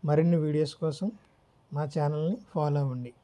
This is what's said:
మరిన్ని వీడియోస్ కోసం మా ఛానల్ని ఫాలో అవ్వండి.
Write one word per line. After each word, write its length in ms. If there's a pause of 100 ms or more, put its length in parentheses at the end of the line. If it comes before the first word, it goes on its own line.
మరిన్ని 340
వీడియోస్ 380
కోసం 320 (640)
మా 140
ఛానల్ని 500 (120)
ఫాలో 320
అవ్వండి. 320 (120)